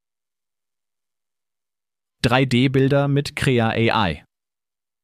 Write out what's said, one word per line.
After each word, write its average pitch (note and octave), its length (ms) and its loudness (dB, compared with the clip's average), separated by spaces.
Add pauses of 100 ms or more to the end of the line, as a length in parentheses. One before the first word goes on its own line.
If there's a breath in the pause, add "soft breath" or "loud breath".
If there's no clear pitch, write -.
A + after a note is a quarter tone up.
(2250)
Drei B2 240 2
D-Bilder C3+ 640 0
mit C#3+ 260 -2
Krea A#2 360 0
A A2+ 360 0
I. D2+ 160 -8 (800)